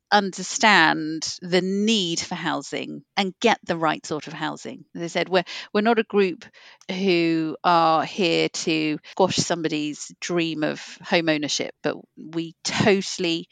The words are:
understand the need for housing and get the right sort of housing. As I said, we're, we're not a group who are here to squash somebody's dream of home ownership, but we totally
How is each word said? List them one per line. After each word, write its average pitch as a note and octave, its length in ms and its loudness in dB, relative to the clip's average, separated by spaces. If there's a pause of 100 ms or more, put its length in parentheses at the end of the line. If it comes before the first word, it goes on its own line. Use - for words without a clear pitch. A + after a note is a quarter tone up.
(100)
understand E3+ 1300 2
the F3+ 180 2
need G3 600 0
for - 140 -8
housing D3 680 -6 (140)
and F#3+ 240 -2
get A3 240 4
the F3 120 -4
right D#3 300 -2
sort D3+ 200 -6
of D3 60 -12
housing. D3 520 -8 (100)
As F3 80 -8
I E3+ 60 -6
said, E3+ 200 -2
we're, F3+ 160 2 (300)
we're G#3 80 2
not A3+ 160 4
a A3+ 60 0
group G3 400 0 (440)
who E3+ 760 2
are E3 420 4
here E3 440 0
to D#3 500 -2 (120)
squash F#3 260 2
somebody's D3+ 840 -4
dream E3 440 -2
of D3 160 -4 (220)
home E3+ 260 2
ownership, D3+ 540 -2
but - 140 -2 (200)
we E3 380 -8 (100)
totally F#3 880 0